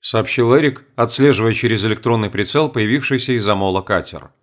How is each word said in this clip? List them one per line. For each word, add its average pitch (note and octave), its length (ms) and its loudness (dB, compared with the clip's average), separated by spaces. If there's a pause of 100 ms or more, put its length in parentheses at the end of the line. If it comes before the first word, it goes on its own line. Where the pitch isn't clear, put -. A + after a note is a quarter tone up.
сообщил A#2 560 0
Эрик, D3 280 0 (100)
отслеживая A#2 580 2
через G#2+ 320 0
электронный A2 440 0
прицел C#3+ 400 -2
появившийся B2+ 640 -2
из-за G#2+ 220 0
мола F#2+ 260 0
катер. E2 500 -6 (120)